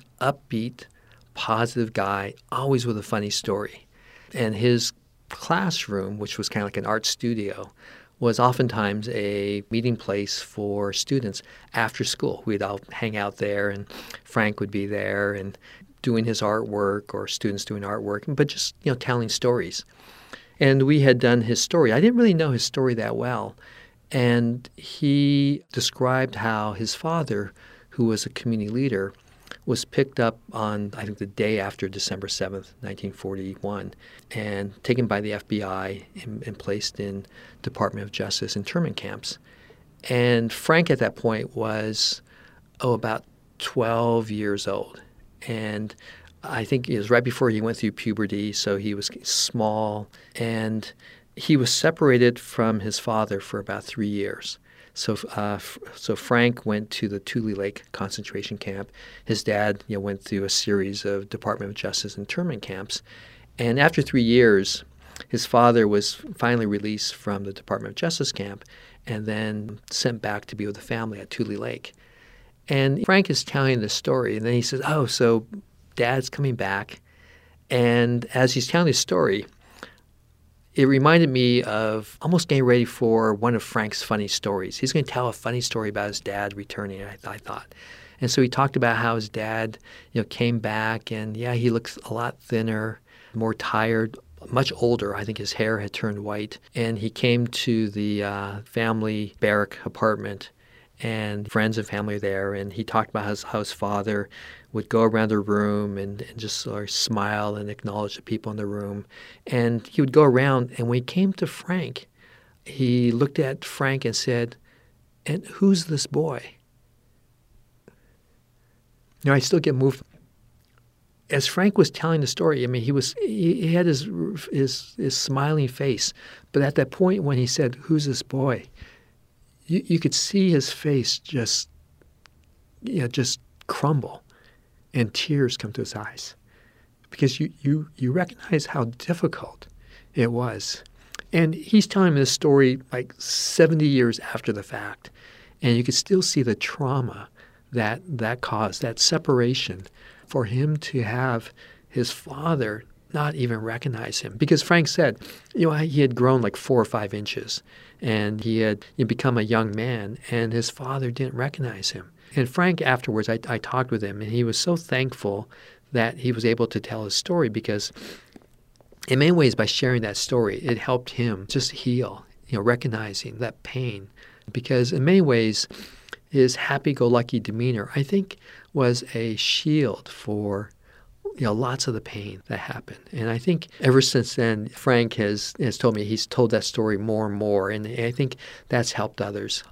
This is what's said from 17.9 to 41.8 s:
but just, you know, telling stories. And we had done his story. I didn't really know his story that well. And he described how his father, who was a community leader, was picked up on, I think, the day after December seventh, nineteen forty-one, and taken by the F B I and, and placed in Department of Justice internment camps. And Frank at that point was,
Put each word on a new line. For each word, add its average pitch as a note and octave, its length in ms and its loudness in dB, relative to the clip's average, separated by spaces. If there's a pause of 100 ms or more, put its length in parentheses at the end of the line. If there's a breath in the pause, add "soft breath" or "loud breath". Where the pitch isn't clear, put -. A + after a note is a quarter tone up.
but D3 220 0
just, - 340 -6
you D3+ 80 0
know, B2+ 60 0
telling B2 320 -2
stories. - 560 -2 (720 loud breath)
And C3+ 240 6
we C#3+ 200 6
had B2+ 180 8
done A#2+ 220 6
his A2+ 200 0
story. D3 300 4
I A#2+ 80 6
didn't A#3 160 6
really A3+ 180 6
know D#3+ 160 2
his A#2+ 140 0
story C3 300 0
that A2+ 200 -2
well. A#2 400 -4 (560 loud breath)
And A#2+ 680 2
he C#3+ 840 2 (100)
described C3 600 0
how G#2+ 380 -2
his G#2 240 -6
father, C3+ 560 -2 (380 loud breath)
who A#2 160 0
was A2 200 0
a - 40 -10
community A2 400 -4
leader, A2 420 0 (540 loud breath)
was A#2+ 180 0
picked - 340 0
up A#2 200 2 (140)
on, G#2 440 -4
I G#2+ 80 -8
think, G#2 140 -10
the G2+ 80 -8
day G#2 340 0
after G2 280 -6
December G2 380 -6
seventh, F#2+ 540 -6
nineteen G2 320 -8
forty-one, G2 800 -8 (380 loud breath)
and G2+ 520 -6
taken A#2+ 240 2
by G2+ 140 2
the G#2+ 140 -4
F G2+ 120 -8
B G#2 160 -2
I F#2+ 440 -6 (160)
and, A2 240 -10
and G#2+ 120 -10
placed - 400 -6
in G2 280 -6 (340 loud breath)
Department G#2 440 -4
of G#2 60 -14
Justice G2+ 460 -6
internment C#3 400 -4
camps. - 420 -10 (720 soft breath)
And A#2+ 420 4
Frank E3 400 4
at C3+ 100 2
that G#2+ 160 0
point A2+ 380 -2
was, A2 680 -2 (580 soft breath)